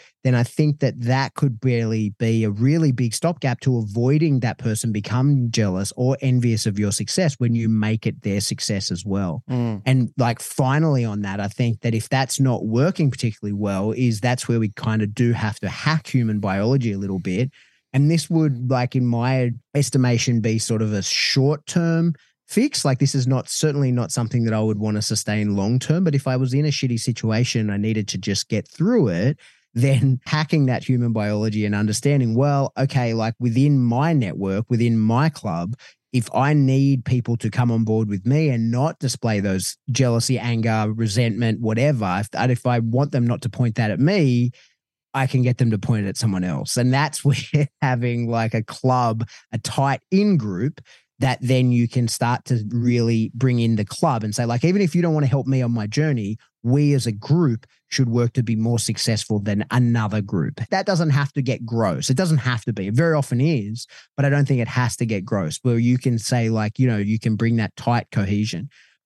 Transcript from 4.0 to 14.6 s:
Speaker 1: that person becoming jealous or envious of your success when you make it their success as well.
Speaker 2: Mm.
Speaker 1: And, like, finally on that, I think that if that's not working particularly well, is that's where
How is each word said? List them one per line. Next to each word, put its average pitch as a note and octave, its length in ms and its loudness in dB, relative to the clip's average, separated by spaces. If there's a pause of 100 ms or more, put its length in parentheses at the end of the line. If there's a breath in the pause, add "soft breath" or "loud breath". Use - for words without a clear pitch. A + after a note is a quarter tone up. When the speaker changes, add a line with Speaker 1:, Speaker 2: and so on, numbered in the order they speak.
Speaker 1:
that A2+ 180 -2
person A2+ 340 -2
becoming B2 580 0
jealous G2 460 0
or B2+ 260 0
envious A#2+ 420 2
of G2+ 140 -2
your G#2 140 0
success C#3+ 460 -2
when A#2 160 0
you A2+ 140 0
make A2 380 0
it - 160 -6
their G2+ 180 -2
success - 520 -4
as F2 120 -8
well. G2 460 -4
Speaker 2:
Mm. A#2 340 -2
Speaker 1:
And, C3 320 2
like, A#2+ 240 -2
finally C#3 640 0
on G#2 180 -4
that, G2+ 180 -4
I G2+ 80 -2
think A#2 320 -2
that A#2 140 -2
if G#2+ 140 -4
that's C3 320 -2
not B2+ 260 2
working C#3 440 2
particularly G#2 440 -6
well, G2+ 380 -2
is A#2 280 0
that's B2 280 -2
where A#2 120 2